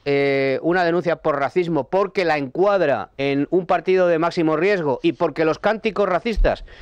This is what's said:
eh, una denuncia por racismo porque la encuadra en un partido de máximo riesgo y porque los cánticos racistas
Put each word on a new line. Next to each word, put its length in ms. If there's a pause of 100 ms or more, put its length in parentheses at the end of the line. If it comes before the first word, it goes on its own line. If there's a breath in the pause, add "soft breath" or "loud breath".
eh, 580
una 220
denuncia 320
por 220
racismo 460
porque 400
la 140
encuadra 800
en 320
un 160
partido 420
de 100
máximo 380
riesgo 460
y 120
porque 300
los 140
cánticos 500
racistas 560 (180 loud breath)